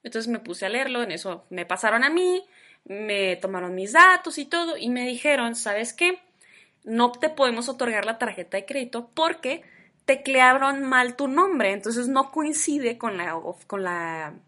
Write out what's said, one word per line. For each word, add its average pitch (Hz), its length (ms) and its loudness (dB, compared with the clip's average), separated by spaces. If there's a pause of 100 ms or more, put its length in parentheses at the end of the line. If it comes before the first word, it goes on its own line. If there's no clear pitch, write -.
Entonces 226 260 -6
me 233 100 -4
puse 175 260 -10
a 190 40 -2
leerlo, 247 320 -2
en 233 100 -6
eso 175 380 -8
me 175 160 -8
pasaron 214 380 2
a 285 60 4
mí, 359 360 2 (380)
me 196 540 -2
tomaron 180 360 -6
mis 190 200 -6
datos 359 440 8
y 285 80 -6
todo, 339 300 -2
y 226 140 -6
me 247 180 -2
dijeron, 247 480 -2
"¿Sabes 226 380 -4
qué? 359 260 0 (640)
No 240 300 2
te 311 160 0
podemos 240 400 0
otorgar 233 360 -2
la 226 120 -4
tarjeta 196 400 -6
de 196 80 -6
crédito 240 480 -8
porque 330 500 -2 (400)
teclearon 269 800 4
mal 247 320 2
tu 277 140 -2
nombre, 285 420 2
entonces 226 380 -4
no 269 220 0
coincide 294 680 -2
con 220 180 -6
la, 170 240 -4 (280)
con 196 160 -6
la 165 500 -6 (140)